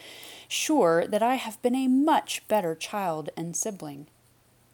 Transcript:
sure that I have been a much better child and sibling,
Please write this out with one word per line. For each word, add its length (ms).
sure 580
that 160
I 140
have 260
been 140
a 100
much 600
better 260
child 600
and 180
sibling, 540